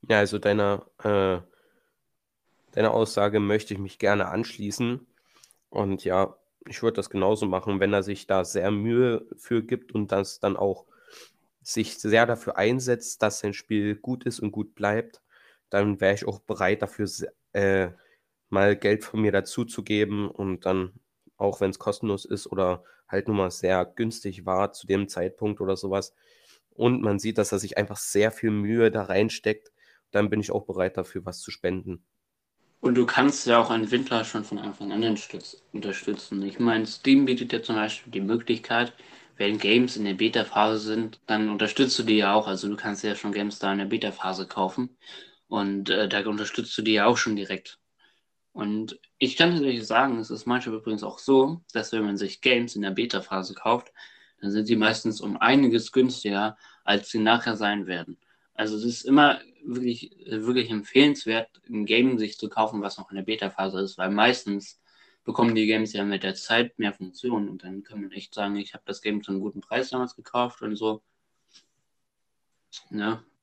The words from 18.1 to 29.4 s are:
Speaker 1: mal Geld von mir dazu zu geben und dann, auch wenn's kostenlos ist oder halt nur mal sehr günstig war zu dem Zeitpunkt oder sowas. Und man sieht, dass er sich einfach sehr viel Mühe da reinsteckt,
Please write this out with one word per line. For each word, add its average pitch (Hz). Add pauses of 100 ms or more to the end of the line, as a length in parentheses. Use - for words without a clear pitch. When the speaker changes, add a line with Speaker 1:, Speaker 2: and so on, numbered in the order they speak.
Speaker 1:
mal 101
Geld 104
von 110
mir 104
dazu 98
zu -
geben 104
und 95
dann, 92 (460)
auch 101
wenn's 95
kostenlos 101
ist -
oder 92 (240)
halt 98
nur 107
mal 92
sehr 90
günstig 104
war 95
zu -
dem 98
Zeitpunkt 98
oder 95
sowas. 95 (540)
Und 120
man 104
sieht, 107
dass 104
er 101
sich 95
einfach 101
sehr 107
viel -
Mühe 107
da 107
reinsteckt, 107 (380)